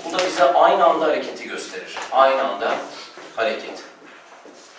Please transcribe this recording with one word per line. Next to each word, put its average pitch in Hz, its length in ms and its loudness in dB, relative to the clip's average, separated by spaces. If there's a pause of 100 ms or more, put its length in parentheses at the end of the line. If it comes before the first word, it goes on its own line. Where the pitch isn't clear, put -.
bu 175 140 -6
da 180 80 0
bize 170 180 2
aynı 156 400 6
anda 160 200 4
hareketi - 440 -4
gösterir. - 500 -12 (140)
Aynı 135 300 4
anda - 320 -2 (640)
hareket. - 460 -4 (960)